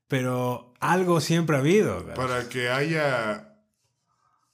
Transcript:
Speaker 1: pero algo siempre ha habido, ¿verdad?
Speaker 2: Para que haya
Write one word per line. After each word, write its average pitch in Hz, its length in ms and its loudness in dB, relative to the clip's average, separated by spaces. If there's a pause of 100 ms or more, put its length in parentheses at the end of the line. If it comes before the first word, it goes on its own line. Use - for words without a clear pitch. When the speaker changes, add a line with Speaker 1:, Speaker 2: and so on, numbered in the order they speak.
Speaker 1:
pero 123 720 -4
algo 175 400 2
siempre 160 380 2
ha - 20 2
habido, 139 460 2
¿verdad? 80 100 -12
Speaker 2:
Para 123 320 -2
que 123 220 -2
haya 135 880 -2 (960)